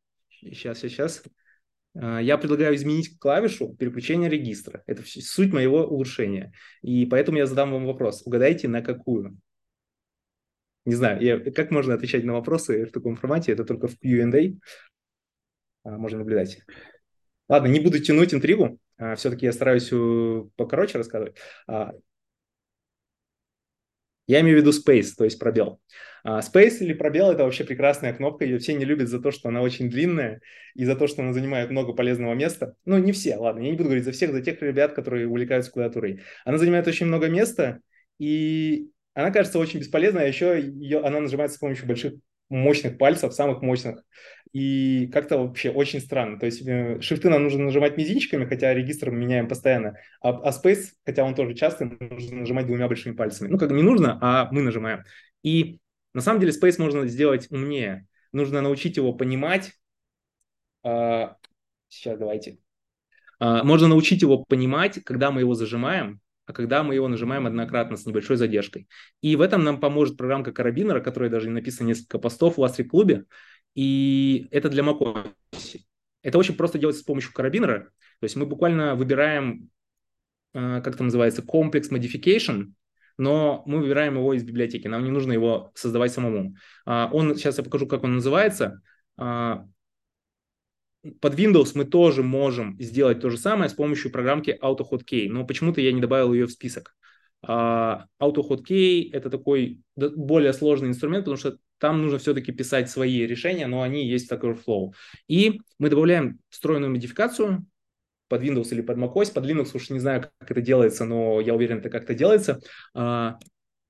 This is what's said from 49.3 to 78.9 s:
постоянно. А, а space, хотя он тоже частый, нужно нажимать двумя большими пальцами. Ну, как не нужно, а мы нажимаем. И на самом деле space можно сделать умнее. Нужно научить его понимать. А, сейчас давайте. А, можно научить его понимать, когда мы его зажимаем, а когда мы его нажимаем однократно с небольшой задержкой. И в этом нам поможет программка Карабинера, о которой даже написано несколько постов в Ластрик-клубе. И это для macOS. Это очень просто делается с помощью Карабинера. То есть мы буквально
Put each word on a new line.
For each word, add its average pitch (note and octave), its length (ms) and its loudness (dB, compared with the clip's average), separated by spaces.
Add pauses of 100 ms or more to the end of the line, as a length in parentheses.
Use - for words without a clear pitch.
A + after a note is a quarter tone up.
постоянно. B2 480 0 (260)
А, B2 80 0
а B2 220 -2
space, G3 400 2 (140)
хотя C3+ 180 0
он C3 100 -2
тоже B2+ 220 -2
частый, D3+ 340 -2 (100)
нужно B2 400 -12
нажимать B2 280 -4
двумя A#2+ 200 0
большими A#2 280 -4
пальцами. G#2 340 -6
Ну, F#3+ 80 0
как D#3 140 0
не C#3+ 120 2
нужно, F3 380 4
а B2+ 300 2
мы C#3+ 100 0
нажимаем. A2 420 -4 (400)
И D#3+ 360 0 (340)
на B2 80 -6
самом G#3 180 2
деле F3 120 4
space F3 260 4
можно C#3+ 300 0
сделать C3 440 2
умнее. C3 540 -6 (260)
Нужно C#3 300 -2
научить C#3 360 -2
его C3 160 0
понимать. C#3+ 600 -2 (1120)
А, A#2 540 -2 (500)
сейчас A2 320 -8
давайте. G#2+ 400 -6 (800)
А, A#2 240 2
можно D#3 240 8
научить D#3+ 340 6
его C3+ 220 6
понимать, C3+ 600 0
когда C3+ 280 -2
мы C3 100 0
его B2 140 2
зажимаем, A#2 640 -4 (240)
а - 80 -16
когда B2 300 0
мы C#3 120 -2
его C3 120 0
нажимаем B2 400 -2
однократно A#2 500 -4
с - 80 -12
небольшой G#2+ 320 -2
задержкой. G#2+ 500 -2 (340)
И D3+ 140 2
в C#3+ 60 4
этом F#3 220 4
нам D3 160 0
поможет D3 380 0
программка C3 340 -4
Карабинера, B2+ 480 -2
о - 20 -10
которой B2 280 -4
даже A2+ 200 -2
написано A#2 380 -6
несколько A2+ 320 -4
постов E3 360 0
в - 60 -4
Ластрик-клубе. C3 640 2 (480)
И C3+ 800 2
это D3 180 0
для C#3 140 0
macOS. A#2+ 420 -2 (960)
Это C#3 160 0
очень F#3 180 2
просто - 240 -2
делается D3+ 220 0
с - 40 -20
помощью C3+ 280 -6
Карабинера. C3+ 520 0 (340)
То - 40 -12
есть G#2+ 120 -4
мы C#3+ 100 -4
буквально D3+ 500 0